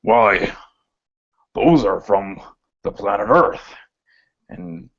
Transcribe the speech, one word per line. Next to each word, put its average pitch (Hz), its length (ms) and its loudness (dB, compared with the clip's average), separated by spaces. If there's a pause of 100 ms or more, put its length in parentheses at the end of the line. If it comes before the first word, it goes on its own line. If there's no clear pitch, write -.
Why, 107 500 2 (1000)
those 139 300 4
are 95 160 -2
from 98 400 -4 (440)
the - 80 -6
planet 101 360 -4
Earth. 165 460 0 (760)
And 87 500 -16